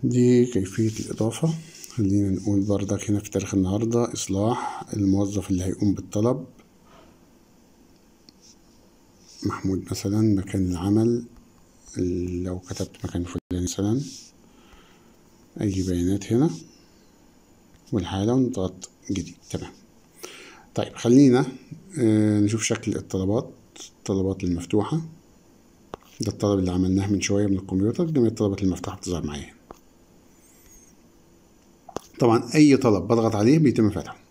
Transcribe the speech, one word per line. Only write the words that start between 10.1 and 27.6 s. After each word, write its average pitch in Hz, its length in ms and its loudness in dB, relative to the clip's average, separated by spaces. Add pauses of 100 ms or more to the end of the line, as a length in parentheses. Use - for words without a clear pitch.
مكان 95 360 -2
العمل 110 540 2 (1200)
لو 90 140 -6
كتبت - 460 -10
مكان 87 200 -6
فلان 90 380 -6
مثلًا، 101 380 -2 (1600)
أي 95 220 -2
بيانات 90 500 -2
هنا 139 180 4 (1400)
والحالة 98 400 0
ونضغط 117 580 -2 (200)
جديد. 90 260 -6 (140)
تمام. - 220 -10 (1000)
طيب - 200 -6
خلينا، 127 520 6 (520)
آه، 107 420 4
نشوف 110 220 0
شكل 110 340 -4
الطلبات، 101 540 -2 (380)
الطلبات 95 560 -4
المفتوحة. 92 560 -2 (1200)
ده 104 120 -2
الطلب 101 260 0
اللي 92 120 0
عملناه 92 420 0
من 95 80 0
شوية 101 260 0
من 98 120 0
الكمبيوتر، 98 460 -2